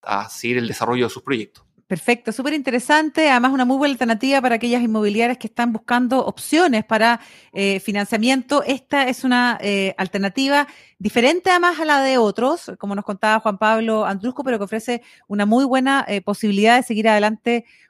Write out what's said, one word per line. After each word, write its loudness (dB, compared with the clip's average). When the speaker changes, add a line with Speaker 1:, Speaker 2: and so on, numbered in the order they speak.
Speaker 1:
a -6
seguir -4
el -2
desarrollo -2
de -4
sus -16
proyectos. -6
Speaker 2:
Perfecto, -4
súper -4
interesante. 0
Además, 4
una 2
muy 2
buena 0
alternativa 0
para 0
aquellas -2
inmobiliarias 0
que -14
están -2
buscando 0
opciones 0
para, 2
eh, 0
financiamiento. 0
Esta -2
es -6
una, 2
eh, -2
alternativa 0
diferente 2
además 2
a -2
la 2
de 2
otros, 0
como -6
nos -6
contaba 0
Juan -2
Pablo 2
Andrusco, -6
pero -2
que -4
ofrece -6
una 0
muy 4
buena, 2
eh, -4
posibilidad 2
de 2
seguir -2
adelante 0